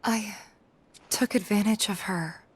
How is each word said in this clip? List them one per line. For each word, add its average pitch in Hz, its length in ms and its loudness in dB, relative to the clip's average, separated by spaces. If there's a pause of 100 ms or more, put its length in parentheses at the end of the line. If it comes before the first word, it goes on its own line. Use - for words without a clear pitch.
I 214 340 -2 (720)
took - 240 0
advantage 214 540 2
of 196 140 -2
her. 165 420 -4 (120)